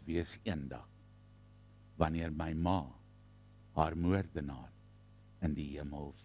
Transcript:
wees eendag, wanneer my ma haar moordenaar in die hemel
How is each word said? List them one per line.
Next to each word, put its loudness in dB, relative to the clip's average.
wees -2
eendag, -6
wanneer 4
my -2
ma 2
haar 4
moordenaar 0
in 2
die -6
hemel -8